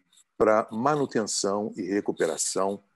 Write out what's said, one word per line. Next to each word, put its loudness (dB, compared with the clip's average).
pra 4
manutenção -2
e -6
recuperação -2